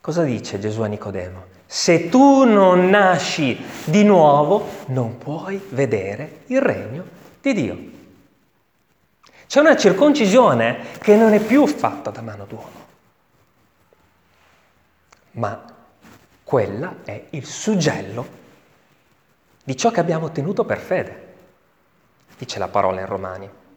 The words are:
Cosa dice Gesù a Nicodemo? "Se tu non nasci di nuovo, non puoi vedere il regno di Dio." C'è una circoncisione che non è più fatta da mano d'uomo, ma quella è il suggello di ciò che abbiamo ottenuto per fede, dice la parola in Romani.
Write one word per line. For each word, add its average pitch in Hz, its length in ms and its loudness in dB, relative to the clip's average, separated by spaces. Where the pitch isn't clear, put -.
Cosa 170 220 -4
dice 117 360 -4
Gesù 107 240 -6
a 107 40 -2
Nicodemo? 95 580 -10
"Se - 420 0
tu 269 360 6
non 185 440 6
nasci 180 680 2
di 202 200 4
nuovo, 160 640 4
non 127 320 -6
puoi 190 420 -10
vedere 113 760 -4
il 254 140 0
regno 120 440 -4
di 277 120 -2
Dio." 117 460 -6
C'è - 140 2
una 311 160 6
circoncisione 202 1200 2
che 208 160 4
non 220 160 6
è 208 80 4
più 262 260 2
fatta - 440 -4
da 117 120 -16
mano 101 220 -14
d'uomo, - 420 -20
ma 113 320 -8
quella 113 640 -4
è 107 260 -16
il 139 140 -12
suggello 139 920 -4
di 131 140 -10
ciò 233 140 0
che 226 100 -2
abbiamo 160 260 -2
ottenuto 160 380 -4
per - 140 -4
fede, - 560 -8
dice - 200 -12
la 92 100 -6
parola 95 320 -2
in 95 60 -10
Romani. 95 440 -10